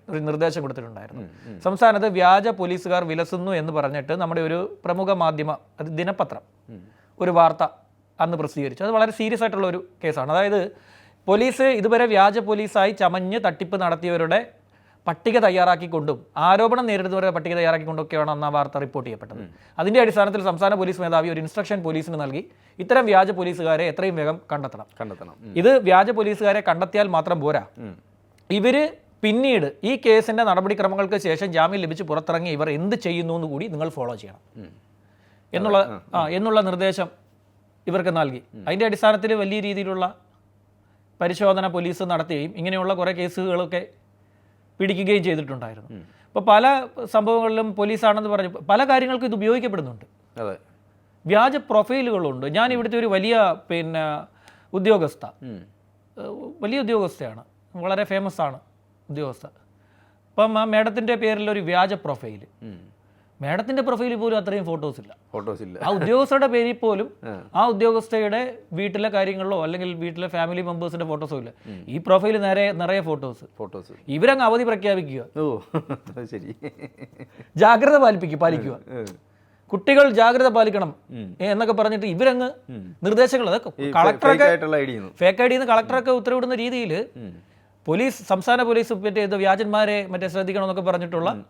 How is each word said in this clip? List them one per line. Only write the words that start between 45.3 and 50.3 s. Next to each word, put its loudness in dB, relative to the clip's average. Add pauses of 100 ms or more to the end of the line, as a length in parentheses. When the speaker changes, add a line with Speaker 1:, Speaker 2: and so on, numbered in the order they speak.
Speaker 2:
ഉം. -16
Speaker 1:
ഇപ്പൊ -10
പല 6 (260)
സംഭവങ്ങളിലും 0
പോലീസാണെന്ന് 2
പറഞ്ഞ് 0
പല 2
കാര്യങ്ങൾക്കും 2
ഇത് -2
ഉപയോഗിക്കപ്പെടുന്നുണ്ട്. -2 (360)